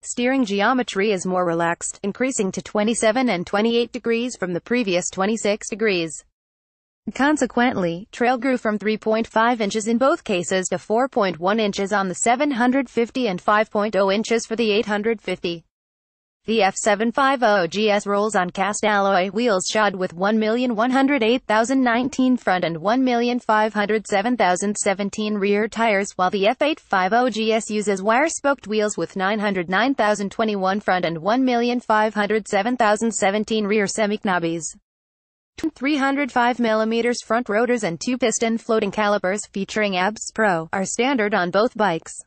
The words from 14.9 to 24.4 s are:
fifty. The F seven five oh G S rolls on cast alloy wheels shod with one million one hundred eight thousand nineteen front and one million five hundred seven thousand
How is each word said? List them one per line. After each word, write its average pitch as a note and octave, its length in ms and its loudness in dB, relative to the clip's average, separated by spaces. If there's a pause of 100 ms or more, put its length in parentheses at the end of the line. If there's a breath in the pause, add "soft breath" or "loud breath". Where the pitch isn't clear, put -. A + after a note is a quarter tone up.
fifty. F3 420 -6 (840)
The A3 160 2
F F#3+ 140 2
seven A3 360 0
five C4+ 320 2
oh G#3 240 4
G G#3 220 0
S G3+ 160 2
rolls G3+ 300 0
on F3+ 140 0
cast G3 360 -4
alloy G3 460 2
wheels G3+ 380 0
shod G#3 260 2
with F#3 180 -4
one G3+ 260 0
million A3+ 360 0
one A#3+ 160 0
hundred C4+ 320 4
eight A#3+ 220 2
thousand A#3 380 2
nineteen B3+ 540 2
front F3+ 260 0
and E3 140 -2
one G#3+ 260 0
million A#3+ 360 0
five G#3+ 340 0
hundred G#3 340 -2
seven A3 300 0
thousand G3 400 2